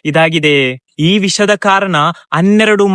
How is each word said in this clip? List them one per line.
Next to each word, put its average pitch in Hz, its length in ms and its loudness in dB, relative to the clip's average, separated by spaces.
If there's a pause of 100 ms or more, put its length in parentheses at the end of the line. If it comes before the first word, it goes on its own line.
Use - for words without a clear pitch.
ಇದಾಗಿದೆ. 156 500 0 (540)
ಈ - 20 2 (140)
ವಿಷದ 208 280 0 (120)
ಕಾರಣ 196 320 0 (400)
ಹನ್ನೆರಡು 208 580 2